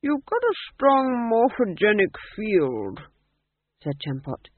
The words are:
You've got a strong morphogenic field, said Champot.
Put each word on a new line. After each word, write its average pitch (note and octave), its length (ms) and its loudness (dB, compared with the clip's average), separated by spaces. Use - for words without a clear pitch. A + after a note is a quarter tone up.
You've C#4+ 240 -2
got A#4 160 -2
a A#4 120 0
strong C4 580 2
morphogenic G#3 800 2
field, C#3 640 -2
said C#3+ 180 -6
Champot. C3+ 580 -10